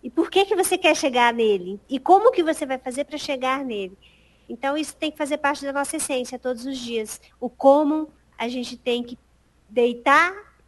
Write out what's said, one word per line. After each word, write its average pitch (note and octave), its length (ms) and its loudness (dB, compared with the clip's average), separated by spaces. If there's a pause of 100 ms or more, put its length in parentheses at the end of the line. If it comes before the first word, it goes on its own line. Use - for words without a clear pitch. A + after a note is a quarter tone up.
E B3 60 -8
por E4 200 -2
que G4 160 2
que G4+ 100 -2
você F#4 220 0
quer F4 180 4
chegar A#3+ 380 2
nele? G3+ 460 0 (100)
E C4+ 80 -4
como G4 340 6
que F4+ 120 0
você D#4 220 0
vai C4 120 -4
fazer C4 280 -6
pra D4+ 120 -12
chegar C4 480 -4
nele? G3 320 -8 (500)
Então, C#4 300 -4
isso D#4 180 -6
tem D#4 140 -4
que D4+ 80 -18
fazer D4 200 -4
parte C#4+ 280 -4
da C#4 80 -6
nossa C#4 240 -4
essência B3+ 400 -6
todos B3 300 -6
os C4+ 100 -8
dias. A#3 420 -8 (200)
O B3 100 -6
como D4+ 600 4 (280)
a A#3 100 -6
gente B3 300 -8
tem A#3+ 240 -4
que A#3+ 160 -12 (500)
deitar B3 640 2 (360)